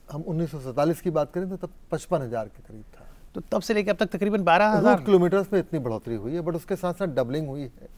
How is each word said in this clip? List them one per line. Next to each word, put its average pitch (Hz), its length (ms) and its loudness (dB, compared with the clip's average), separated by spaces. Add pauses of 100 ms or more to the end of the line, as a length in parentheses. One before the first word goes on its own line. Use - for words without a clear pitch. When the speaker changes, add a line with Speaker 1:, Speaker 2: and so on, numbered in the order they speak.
(120)
Speaker 1:
हम 151 100 -8
उन्नीस 165 280 -2
सौ 151 100 -10
सैंतालीस 143 400 0
की 180 100 -2
बात 151 220 0
करें, 185 180 -6
तो 190 60 -8
तब - 140 -10 (200)
पचपन 156 320 -2
हज़ार 113 260 -6
के - 200 -20
करीब 110 140 -16
था। - 240 -20 (280)
Speaker 2:
तो 180 60 -10
तब 202 220 -2
से 226 120 -2
लेके 208 160 2
अब 190 60 0
तक 214 100 0
तकरीबन 202 360 0
बारह 175 240 6
हज़ार। 214 300 6
Speaker 1:
रूट 143 100 -4
किलोमीटर्स 190 460 4
में 190 80 2
इतनी 160 180 -2
बढ़ोतरी 117 360 -4
हुई 110 180 -6
है, 175 80 -4
but 165 160 -4
उसके 175 200 -6
साथ 175 180 -4
साथ 196 120 -4
डबलिंग 135 420 -2
हुई 139 120 -8
है। 127 100 -10 (280)